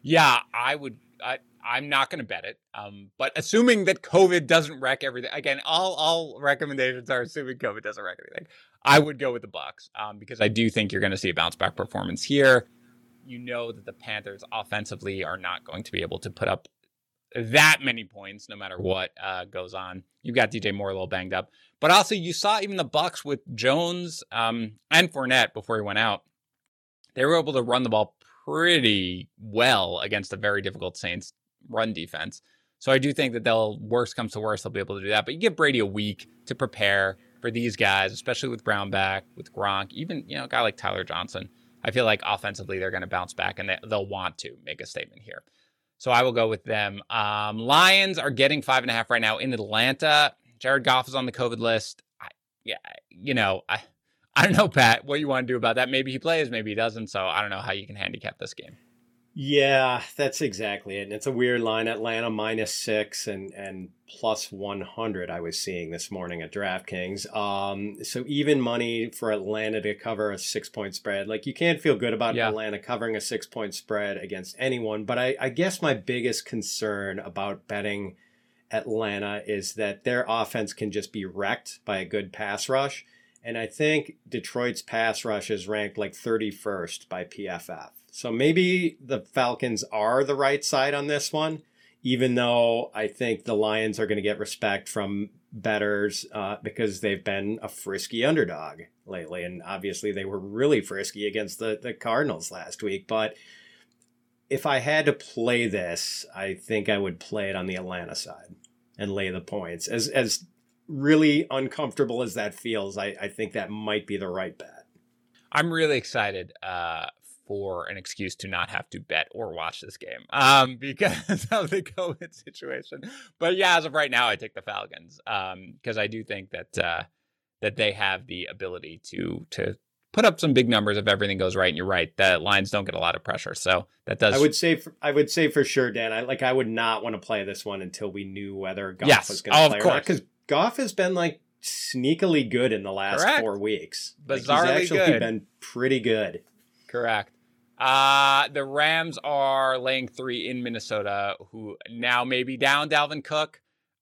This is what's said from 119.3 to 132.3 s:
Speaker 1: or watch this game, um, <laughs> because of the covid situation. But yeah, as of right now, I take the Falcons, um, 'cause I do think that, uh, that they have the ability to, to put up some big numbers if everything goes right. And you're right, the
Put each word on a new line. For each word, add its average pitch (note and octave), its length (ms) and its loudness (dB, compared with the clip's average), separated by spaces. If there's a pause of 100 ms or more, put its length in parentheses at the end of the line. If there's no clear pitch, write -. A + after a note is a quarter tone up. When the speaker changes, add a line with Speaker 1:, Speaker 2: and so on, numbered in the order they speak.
Speaker 1:
or G#2 200 -8
watch E2 300 -8
this - 160 -18
game, - 320 -14
um, C3+ 460 6
<laughs> A#2 40 -16
because D#3+ 720 -4
of G#3 180 0
the F#3+ 140 -2
covid F3 520 -8
situation. C3+ 680 -12 (360)
But E3+ 180 2
yeah, F#3 200 6
as E3 80 4
of D3+ 80 -6
right D3 180 2
now, A#2+ 200 4
I G2+ 60 2
take - 180 -10
the G2 80 -12
Falcons, G2+ 640 -10
um, F#2+ 480 -6 (100)
'cause A2+ 140 -4
I G#2 80 0
do A2 180 -6
think F#2+ 280 -10
that, F2 260 -10
uh, E2+ 240 -2 (580)
that G#2 160 -2
they G#2+ 160 2
have G2 340 -2
the F2 200 -10
ability F2 640 -12
to, G1+ 400 -6
to - 260 -4 (380)
put G#3+ 100 4
up F#3 160 6
some D3+ 140 4
big B2 160 6
numbers G#2 260 4
if G#2 100 0
everything G2+ 300 4
goes F#2 180 0
right. F#2 140 4
And D#2+ 80 0
you're F2 80 -2
right, F#2 320 0
the F#2 220 6